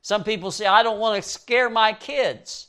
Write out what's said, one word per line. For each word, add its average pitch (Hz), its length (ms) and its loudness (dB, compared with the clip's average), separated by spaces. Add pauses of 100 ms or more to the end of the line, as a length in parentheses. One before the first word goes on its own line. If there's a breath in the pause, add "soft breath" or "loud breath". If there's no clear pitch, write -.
Some 202 220 -2
people 190 280 -4
say, 208 140 -6
"I 202 160 6
don't 226 180 0
want 214 220 0
to - 80 -12
scare 240 400 0
my 220 220 2
kids." - 760 -6